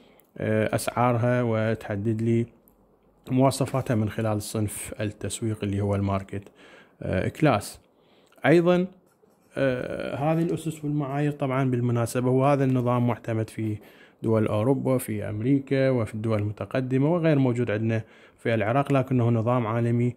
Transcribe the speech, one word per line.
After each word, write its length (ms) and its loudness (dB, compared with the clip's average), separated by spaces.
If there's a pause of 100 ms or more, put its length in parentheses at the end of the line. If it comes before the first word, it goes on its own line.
(380)
آه، 360 0
أسعارها 680 0
وتحدد 800 -2
لي 240 2 (840)
مواصفاتها 640 2
من 140 0
خلال 340 -2
صنف 580 -6
التسويق 640 -6
اللي 180 -2
هو 140 0
الماركت، 480 -2 (600)
آه، 260 0
كلاس. 520 0 (640)
أيضًا، 400 4 (720)
آه، 600 -4
هذه 260 0
الأسس 420 -4
والمعايير 480 -2
طبعًا 380 0
بالمناسبة، 600 0
وهذا 340 4
النظام 420 2
معتمد 440 -2
في 260 -4 (460)
دول 240 2
أوروبا، 520 0
في 300 -6
أمريكا، 640 0
وفي 240 -2
الدول 240 -2
المتقدمة، 760 0
وغير 240 2
موجود 320 2
عندنا 320 0 (360)
في 160 0
العراق، 380 0
لكنه 360 2
نظام 380 2
عالمي 500 0